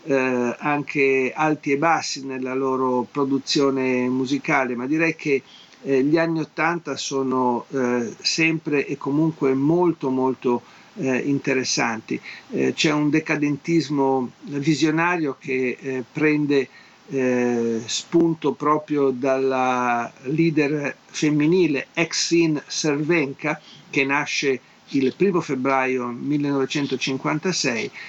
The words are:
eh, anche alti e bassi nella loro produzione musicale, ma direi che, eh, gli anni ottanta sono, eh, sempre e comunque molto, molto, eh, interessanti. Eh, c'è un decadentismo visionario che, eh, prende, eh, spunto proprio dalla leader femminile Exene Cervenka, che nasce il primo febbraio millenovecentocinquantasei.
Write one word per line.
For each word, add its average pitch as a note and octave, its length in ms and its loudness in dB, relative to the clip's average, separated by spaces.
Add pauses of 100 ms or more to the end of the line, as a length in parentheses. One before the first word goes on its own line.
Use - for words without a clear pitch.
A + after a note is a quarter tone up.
eh, C3 540 0
anche C#3 760 0
alti D3+ 360 0
e C3+ 60 2
bassi D3+ 480 0
nella C3 280 -6
loro C3 560 0
produzione C3+ 1000 0
musicale, C3 680 0
ma B2 100 -6
direi D#3 300 0
che, C3+ 260 -2 (440)
eh, C3+ 180 2
gli D3+ 140 2
anni E3 220 2
ottanta D#3 560 -4
sono, B2+ 760 0
eh, B2 500 -2
sempre D#3+ 640 0
e C#3 120 -6
comunque D3 560 0
molto, D#3+ 560 2
molto, B2+ 520 0 (340)
eh, C3 220 0
interessanti. B2+ 1000 -2 (320)
Eh, C3 220 0
c'è D#3+ 180 2
un D3+ 180 2
decadentismo D3 1200 0 (100)
visionario D#3 1000 0
che, B2+ 400 -2
eh, C3 320 -6
prende, D3 560 2 (420)
eh, B2 760 0
spunto D#3+ 680 0
proprio D3 580 0
dalla B2+ 1000 0 (120)
leader D3 720 0 (100)
femminile D3+ 880 2
Exene E3 720 0
Cervenka, D3+ 920 -2 (280)
che - 160 0
nasce C#3 540 -2 (300)
il C3 260 2
primo F3+ 260 2
febbraio C3 680 0
millenovecentocinquantasei. C3+ 1800 -2 (200)